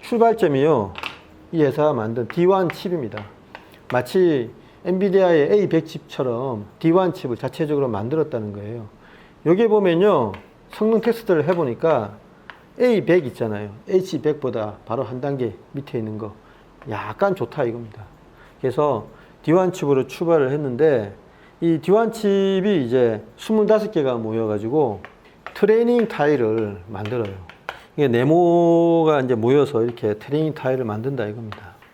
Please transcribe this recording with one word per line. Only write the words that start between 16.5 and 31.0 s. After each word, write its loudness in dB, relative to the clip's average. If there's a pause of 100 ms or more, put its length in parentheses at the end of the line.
약간 -4
좋다 -4
이겁니다. -8 (560)
그래서 -2 (360)
디 0
원 4
칩으로 0
출발을 0
했는데 0 (460)
이 2
디 -2
원 4
칩이 0
이제 2 (140)
스물다섯 2
개가 0
모여가지고 -2 (540)
트레이닝 2
타일을 0
만들어요. -6 (600)
이게 2
네모가 4
이제 0
모여서 2
이렇게 -2
트레이닝 -4
타일을 -4
만든다 -6